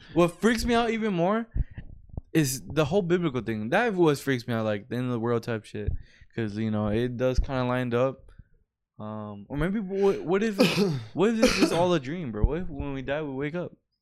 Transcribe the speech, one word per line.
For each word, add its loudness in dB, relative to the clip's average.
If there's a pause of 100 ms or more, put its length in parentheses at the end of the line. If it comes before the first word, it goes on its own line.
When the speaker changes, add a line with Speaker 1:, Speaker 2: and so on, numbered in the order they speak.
(140)
Speaker 1:
What 2
freaks 4
me 2
out 2
even 0
more 0 (840)
is 2
the 0
whole 2
biblical 0
thing. -4
That 2
was 4
freaks -2
me 0
out, 0
like, -2
the -4
end -2
of -2
the -2
world 0
type -6
shit. -6 (420)
'Cause, -4
you -2
know, 0
it 0
does 0
kinda 0
lined -2
up. 0 (680)
Um, -10
or -8
maybe -2
what, 0
what 0
if, -2
Speaker 2:
<coughs> 2
Speaker 1:
what 4
if 2
it's 4
just 4
all 4
a 2
dream, -6
bro? -4
What 2
if -4
when -6
we -6
die, -4
we -6
wake -6
up? -6 (300)